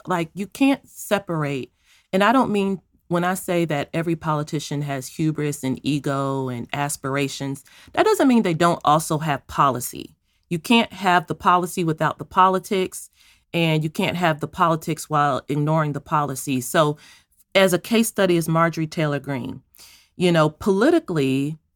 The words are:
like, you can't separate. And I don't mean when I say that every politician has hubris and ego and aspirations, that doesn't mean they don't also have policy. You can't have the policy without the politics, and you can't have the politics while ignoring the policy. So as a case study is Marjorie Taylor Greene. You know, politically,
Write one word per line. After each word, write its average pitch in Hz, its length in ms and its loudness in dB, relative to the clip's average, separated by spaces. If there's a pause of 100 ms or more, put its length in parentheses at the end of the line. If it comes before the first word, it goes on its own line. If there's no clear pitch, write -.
like, 170 260 -2
you 196 140 -6
can't 269 400 2
separate. 151 840 -4 (420)
And 190 100 4
I 214 80 4
don't 240 200 4
mean 196 300 -2 (260)
when 175 160 0
I 180 100 0
say 175 320 -2
that 147 280 -4
every 165 220 -2
politician 151 680 -4
has 139 240 -6
hubris 151 560 -4
and 131 200 -2
ego 135 640 -2
and 120 240 -8
aspirations, 139 920 -4 (300)
that - 120 2
doesn't 381 220 4
mean 233 160 4
they 180 100 0
don't 170 320 0
also 156 340 2
have 151 280 -4
policy. - 680 -2 (340)
You 170 100 -2
can't 233 340 2
have 180 340 2
the 156 80 -4
policy 180 480 0
without 156 360 -2
the 147 60 -10
politics, 190 840 0 (440)
and 160 300 2
you 160 60 -2
can't 170 260 -2
have 165 240 0
the 147 80 -8
politics 165 600 -2
while 147 400 0
ignoring 151 440 0
the 139 80 -6
policy. 139 600 -4
So 151 360 2 (560)
as 190 200 4
a 262 60 2
case 226 280 0
study 180 300 2
is 165 100 -2
Marjorie 165 400 0
Taylor 151 320 -2
Greene. 139 420 -8 (540)
You 175 160 2
know, 156 180 4
politically, 160 1080 0 (180)